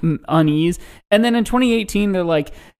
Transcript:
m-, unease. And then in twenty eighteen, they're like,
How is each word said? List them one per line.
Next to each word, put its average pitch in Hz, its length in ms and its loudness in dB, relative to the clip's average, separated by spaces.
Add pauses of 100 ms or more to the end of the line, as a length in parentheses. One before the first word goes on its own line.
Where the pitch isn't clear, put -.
m-, 160 240 -2
unease. 160 540 0 (320)
And 214 120 4
then 240 120 2
in 233 80 2
twenty 247 280 0
eighteen, 208 380 0
they're 185 140 0
like, 160 260 0 (300)